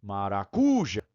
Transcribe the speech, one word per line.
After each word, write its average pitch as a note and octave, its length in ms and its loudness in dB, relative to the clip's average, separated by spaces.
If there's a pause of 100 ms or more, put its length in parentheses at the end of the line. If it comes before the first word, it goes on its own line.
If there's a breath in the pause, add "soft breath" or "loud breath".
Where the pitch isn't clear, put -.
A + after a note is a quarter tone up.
Maracuja. G2+ 1000 0 (120)